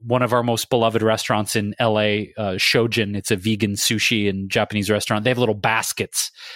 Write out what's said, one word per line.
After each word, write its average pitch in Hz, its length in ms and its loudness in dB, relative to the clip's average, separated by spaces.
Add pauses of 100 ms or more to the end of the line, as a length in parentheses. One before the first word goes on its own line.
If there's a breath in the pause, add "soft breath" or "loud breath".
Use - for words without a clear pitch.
one 123 160 2
of 120 100 0
our 123 120 2
most 117 260 -2
beloved 113 320 2
restaurants 110 540 0
in 104 240 -2
L 110 180 4
A, 107 400 0
uh, 101 140 -2
Shojin, 110 640 0
it's 98 160 -2
a 107 40 0
vegan 104 360 0
sushi 104 580 0
and 95 180 -4
Japanese 104 400 0
restaurant. 107 360 0
They 127 60 2
have 120 80 0
little 110 180 2
baskets 110 760 -2 (260 loud breath)